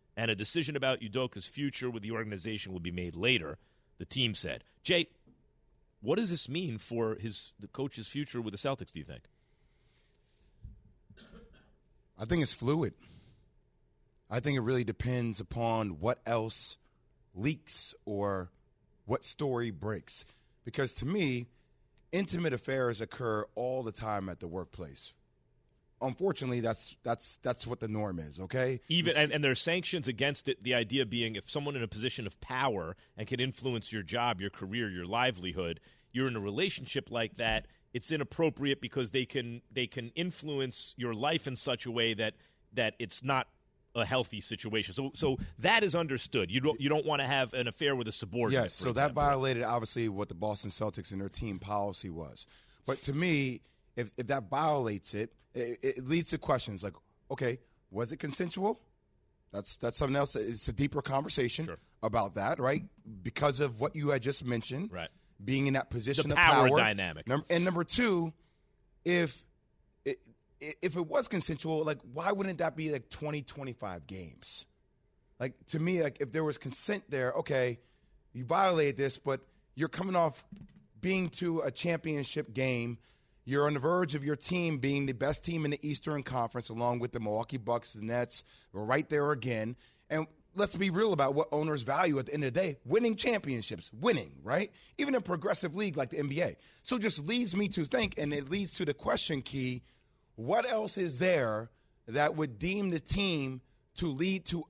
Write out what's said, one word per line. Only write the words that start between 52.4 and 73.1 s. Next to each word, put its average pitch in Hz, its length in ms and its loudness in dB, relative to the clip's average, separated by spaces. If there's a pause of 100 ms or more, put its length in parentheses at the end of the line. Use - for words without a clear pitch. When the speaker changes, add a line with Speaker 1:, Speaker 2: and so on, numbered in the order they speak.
Speaker 2:
But 135 160 -2
to 143 100 -4
me, 143 500 2 (340)
if, 117 200 -4
if 120 120 -4
that 135 200 0
violates 135 640 2
it, 110 180 -2 (220)
it, 120 280 -4
it 131 240 0
leads 160 240 2
to 156 80 0
questions 107 460 0
like, 95 80 -4 (380)
okay, 127 280 0 (320)
was 113 220 -4
it 165 60 -10
consensual? 185 600 -2 (720)
That's, - 280 -6
that's 120 180 -2
something 139 180 2
else. 139 220 2
It's 110 320 -2
a 131 60 0
deeper 143 260 2
conversation 139 640 0
Speaker 1:
Sure. 87 140 -8 (240)
Speaker 2:
about 107 320 2
that, 107 260 0
right? 127 240 2 (380)
Because 131 360 0
of 123 220 0
what 143 160 0
you 147 140 2
had 135 120 2
just 135 220 -2
mentioned, 127 480 -2
Speaker 1:
Right. 85 160 -6 (340)
Speaker 2:
being 135 240 2
in 135 80 4
that 135 160 0
position 135 380 0
Speaker 1:
The 147 80 2
Speaker 2:
of 170 40 8
Speaker 1:
power 139 280 10
Speaker 2:
power. 143 100 8
Speaker 1:
dynamic. 95 480 2
Speaker 2:
Num-, 139 220 2
and 175 160 4
number 175 180 2
two, 175 500 4 (720)
if 170 380 2 (640)
it, 135 160 -2 (420)
i-, 151 200 -8
if 170 140 0
it 175 120 0
was 262 200 4
consensual, 160 540 0
like, 151 160 0 (140)
why 160 180 0
wouldn't 190 280 0
that 160 180 0
be, 156 160 -2
like, 131 160 -4
twenty, 151 340 -4